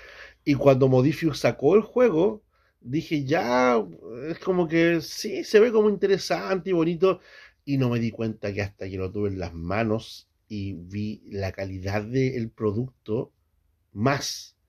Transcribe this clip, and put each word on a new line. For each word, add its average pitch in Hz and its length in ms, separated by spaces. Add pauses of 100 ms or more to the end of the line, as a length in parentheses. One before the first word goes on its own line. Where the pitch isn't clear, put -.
(440)
Y 147 100
cuando 135 340
Modifius 135 520
sacó 139 360
el 220 60
juego, 214 600 (380)
dije, 147 440
"Ya", 190 520 (520)
es 170 120
como 180 260
que 165 340
sí, - 440
se 214 160
ve 240 100
como 214 180
interesante 190 800
y - 20
bonito. 175 480 (440)
Y 139 140
no 127 120
me 120 100
di 113 100
cuenta 107 420
que 98 100
hasta 101 260
que 95 80
lo 95 160
tuve 104 160
en 98 100
las 85 160
manos 107 760 (200)
y 98 260
vi 101 560
la 98 220
calidad 98 500
del 120 480
producto, 110 840 (600)
más - 640 (120)